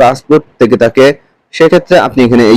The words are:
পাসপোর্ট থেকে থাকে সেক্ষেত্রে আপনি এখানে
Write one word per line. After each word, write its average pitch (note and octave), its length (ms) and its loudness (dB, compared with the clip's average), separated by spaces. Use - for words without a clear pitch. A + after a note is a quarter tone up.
পাসপোর্ট C3+ 420 -2
থেকে A#2 240 0
থাকে C3 220 0
সেক্ষেত্রে F3 420 -2
আপনি C3 180 -6
এখানে A#2+ 180 0